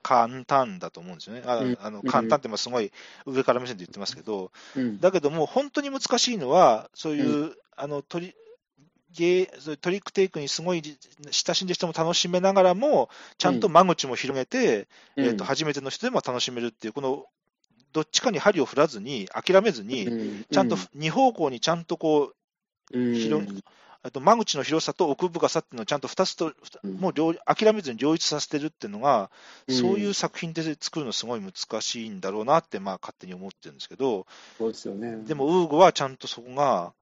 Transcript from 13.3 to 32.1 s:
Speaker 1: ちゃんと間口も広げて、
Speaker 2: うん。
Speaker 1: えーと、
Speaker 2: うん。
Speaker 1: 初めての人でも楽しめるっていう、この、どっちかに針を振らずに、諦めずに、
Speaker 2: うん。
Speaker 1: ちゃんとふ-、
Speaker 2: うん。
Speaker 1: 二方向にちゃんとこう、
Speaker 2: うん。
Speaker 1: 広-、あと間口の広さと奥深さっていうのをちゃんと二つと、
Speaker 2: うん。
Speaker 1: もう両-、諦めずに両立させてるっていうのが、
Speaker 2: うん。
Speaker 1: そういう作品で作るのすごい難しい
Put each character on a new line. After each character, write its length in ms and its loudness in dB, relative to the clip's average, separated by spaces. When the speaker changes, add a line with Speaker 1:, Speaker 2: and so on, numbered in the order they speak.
Speaker 1:
ち 100 0
ゃ 40 6
ん 100 2
と 80 2
間 160 10
口 220 0
も 100 -2
広 220 -4
げ 80 -2
て、 420 2
Speaker 2:
う 60 0
ん。 20 2
Speaker 1:
え 60 4
ー 60 -2
と、 80 -4
Speaker 2:
う 20 -8
ん。 20 -8
Speaker 1:
初 160 -2
め 100 0
て 60 -4
の 100 -8
人 160 -6
で 40 0
も 140 0
楽 160 -2
し 120 -2
め 80 -6
る 80 -2
っ 20 -4
て 160 -14
い 40 -4
う、 20 -16
こ 80 -8
の、 260 -2
ど 100 0
っ 80 -4
ち 100 0
か 100 0
に 80 -2
針 220 2
を 40 4
振 120 -8
ら 100 6
ず 140 -6
に、 280 -8
諦 320 4
め 120 2
ず 100 -6
に、 240 -4
Speaker 2:
う 180 -4
ん。 100 -14
Speaker 1:
ち 60 2
ゃ 60 4
ん 60 2
と 80 0
ふ-、 80 -6
Speaker 2:
う 40 -16
ん。 20 -10
Speaker 1:
二 100 -2
方 220 4
向 180 -2
に 100 -8
ち 80 -2
ゃ 60 2
ん 100 -8
と 120 -4
こ 360 2
う、 60 -4
Speaker 2:
う 140 0
ん。 20 0
Speaker 1:
広-、 320 0
あ 100 -12
と 80 -8
間 160 6
口 200 -2
の 60 -2
広 240 0
さ 80 -4
と 160 2
奥 180 0
深 200 0
さ 120 0
っ 20 -16
て 100 -20
い 20 -20
う 40 -10
の 40 -8
を 40 -8
ち 60 -4
ゃ 60 -2
ん 20 -6
と 60 -12
二 180 0
つ 120 -6
と、 160 -2
Speaker 2:
う 40 -6
ん。 80 -8
Speaker 1:
も 120 -2
う 40 -2
両-、 200 2
諦 260 4
め 80 0
ず 100 -8
に 60 -8
両 160 2
立 160 0
さ 120 -2
せ 80 -6
て 100 -2
る 80 -4
っ 40 -4
て 160 -14
い 40 -8
う 20 -12
の 80 -10
が、 300 2
Speaker 2:
う 60 -2
ん。 20 0
Speaker 1:
そ 200 2
う 20 0
い 100 -2
う 60 -2
作 260 -4
品 140 -8
で 100 -4
作 220 -8
る 60 -6
の 60 -6
す 120 -4
ご 120 -6
い 40 -6
難 400 -8
し 260 -6
い 40 -10